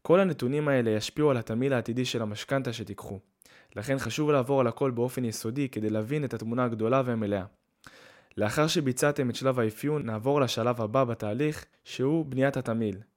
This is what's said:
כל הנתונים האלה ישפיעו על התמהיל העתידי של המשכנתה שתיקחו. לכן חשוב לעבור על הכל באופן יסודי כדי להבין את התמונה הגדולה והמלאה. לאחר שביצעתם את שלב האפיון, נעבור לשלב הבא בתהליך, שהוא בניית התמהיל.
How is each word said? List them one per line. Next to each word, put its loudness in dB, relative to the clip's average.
כל 6
הנתונים 0
האלה 2
ישפיעו 2
על 2
התמהיל -2
העתידי 0
של -2
המשכנתה -4
שתיקחו. -10
לכן -2
חשוב 0
לעבור 4
על 4
הכל 0
באופן -2
יסודי -4
כדי -2
להבין 0
את -4
התמונה -2
הגדולה 2
והמלאה. -2
לאחר 2
שביצעתם 0
את -4
שלב 0
האפיון, -2
נעבור 0
לשלב 0
הבא 2
בתהליך, -2
שהוא 0
בניית 0
התמהיל. -2